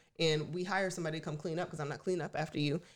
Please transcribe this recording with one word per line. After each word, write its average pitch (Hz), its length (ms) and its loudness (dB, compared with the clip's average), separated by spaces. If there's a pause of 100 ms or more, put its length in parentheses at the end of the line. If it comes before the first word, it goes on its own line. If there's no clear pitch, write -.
(180)
and 151 360 4
we 180 100 -2
hire 190 260 2
somebody 165 300 -2
to 156 40 -8
come 151 140 -4
clean 165 220 -2
up 175 100 -2
'cause 170 100 -6
I'm 143 100 -2
not 139 100 -6
cleaning 185 220 0
up 151 140 -4
after 165 240 -2
you. 147 220 2 (140)